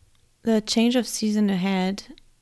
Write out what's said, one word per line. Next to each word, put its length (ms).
the 200
change 340
of 100
season 440
ahead 540